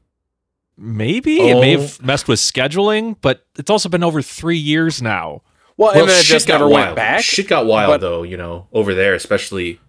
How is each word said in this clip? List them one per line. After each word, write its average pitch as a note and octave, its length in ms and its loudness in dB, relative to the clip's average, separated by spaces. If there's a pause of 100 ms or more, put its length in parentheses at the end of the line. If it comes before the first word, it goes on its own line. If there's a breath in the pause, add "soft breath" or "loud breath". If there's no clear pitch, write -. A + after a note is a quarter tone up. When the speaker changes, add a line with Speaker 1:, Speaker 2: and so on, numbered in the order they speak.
(760)
Speaker 1:
Maybe. B2 640 -4
It G#3 200 4
may C3 120 4
have C#3+ 300 -2
Speaker 2:
Oh. B2+ 40 -10
Speaker 1:
messed C3+ 220 -2
with A#2 120 2
scheduling, G3+ 840 -2
but C3 240 -2 (120)
it's D3 120 -8
also G3+ 200 2
been F3 140 -2
over E3+ 180 0
three E3+ 360 -4
years D#3 440 -2
now. F2 400 -6 (360)
Speaker 3:
Well, G#3+ 160 4
Speaker 2:
Well, D#3 80 6
Speaker 3:
and F#3+ 80 4
then F3+ 100 6
it E3 40 6
Speaker 2:
shit D#3+ 120 4
Speaker 3:
just D3 120 0
Speaker 2:
got D#3+ 80 2
Speaker 3:
never D3 120 4
Speaker 2:
wild. C#3+ 200 4
Speaker 3:
went - 80 -8
back, B2+ 280 0
Speaker 2:
Shit G3+ 240 -4
got D3 180 0
wild, G#2+ 260 2
Speaker 3:
but F#2+ 100 0
Speaker 2:
though, E2+ 220 -6
you F2+ 140 -12
know, F2 360 -12
over G2+ 200 -2
there, F#2+ 200 0
especially F2+ 760 -6